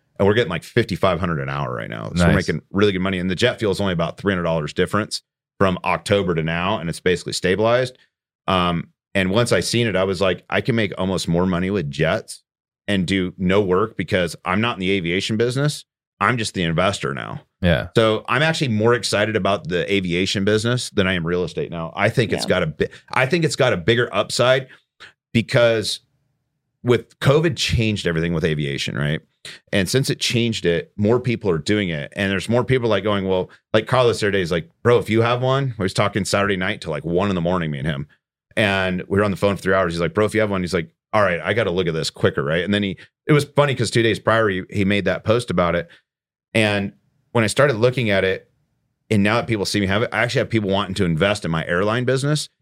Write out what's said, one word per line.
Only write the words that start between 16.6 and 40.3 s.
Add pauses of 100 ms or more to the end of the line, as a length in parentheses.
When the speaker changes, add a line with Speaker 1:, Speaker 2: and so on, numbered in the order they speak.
Speaker 1:
investor
now." (200)
Speaker 2:
Yeah.
Speaker 1:
So
I'm
actually
more
excited
about
the
aviation
business
than
I
am
real
estate
now.
I
think
it's
Speaker 3:
Yeah.
Speaker 1:
got
a
bi-, (220)
I
think
it's
got
a
bigger
upside (640)
because (840)
with
covid
changed
everything
with
aviation,
right? (500)
And
since
it
changed
it,
more
people
are
doing
it.
And
there's
more
people,
like,
going,
"Well," (240)
like,
Carlos
the
other
day
is
like, (140)
"Bro,
if
you
have
one,"
we
was
talking
Saturday
night
till,
like,
one
in
the
morning,
me
and
him. (500)
And
we
were
on
the
phone
for
three
hours.
He's
like,
"Bro,
if